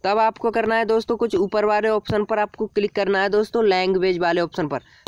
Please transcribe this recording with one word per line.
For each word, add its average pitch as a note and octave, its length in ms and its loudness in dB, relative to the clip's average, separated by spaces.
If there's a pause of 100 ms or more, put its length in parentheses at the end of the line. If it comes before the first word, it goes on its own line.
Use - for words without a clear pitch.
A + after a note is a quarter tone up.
तब G3 140 0
आपको A3 340 0
करना A3 240 0
है A3+ 100 2
दोस्तों A3+ 320 0
कुछ A3+ 180 -2
ऊपर G3+ 300 0
वाले G#3 240 2
ऑप्शन G#3+ 360 0
पर G#3+ 140 -2
आपको G#3 280 -4
क्लिक G3+ 260 -2
करना G3 280 0
है G3+ 80 0
दोस्तों, G#3+ 360 0
language F#3 540 2
वाले E3+ 220 0
ऑप्शन E3+ 260 -4
पर। C#3 140 -4 (260)